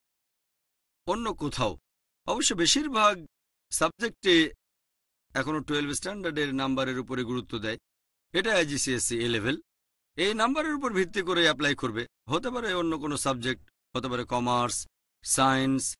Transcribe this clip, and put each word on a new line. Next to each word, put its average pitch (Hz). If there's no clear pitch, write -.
অন্য 214
কোথাও। 127
অবশ্য 220
বেশিরভাগ 208
সাবজেক্টে 165
এখনো 143
টুয়েলভ 147
স্ট্যান্ডার্ডের 151
নাম্বারের 131
উপরে 123
গুরুত্ব 123
দেয়। 110
এটা 190
আইজিসিএসসি 135
এ 117
লেভেল, 117
এই 196
নাম্বারের 277
উপর 262
ভিত্তি 190
করে 175
অ্যাপ্লাই 143
করবে। 120
হতে 175
পারে 233
অন্য 165
কোনো 147
সাবজেক্ট, 127
হতে 127
পারে 123
কমার্স, 123
সায়েন্স, 135